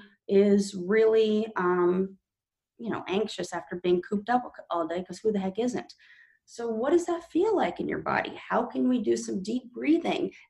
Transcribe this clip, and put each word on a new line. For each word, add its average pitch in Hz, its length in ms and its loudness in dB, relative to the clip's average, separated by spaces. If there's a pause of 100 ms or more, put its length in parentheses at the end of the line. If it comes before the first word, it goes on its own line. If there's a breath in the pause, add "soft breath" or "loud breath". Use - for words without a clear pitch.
(280 loud breath)
is 202 480 4
really, 220 800 4
um, 180 640 2 (600)
you 233 120 -8
know, 143 180 -6
anxious 185 460 -4
after 175 280 -8
being 180 200 2
cooped 208 280 -6
up 247 140 0 (260)
all 170 180 -2
day, 170 160 -6
'cause 180 160 -14
who 220 120 0
the 202 80 -2
heck 190 180 -4
isn't? 233 360 -4 (520 soft breath)
So 233 240 -8
what 226 220 -2
does 339 140 4
that 339 260 -4
feel 392 240 2
like 185 240 0
in - 80 -4
your 156 120 -4
body? - 360 0
How 208 300 -2
can 254 240 0
we 247 120 2
do 226 140 2
some 220 260 -4
deep 226 320 -6
breathing? 262 580 0 (180 loud breath)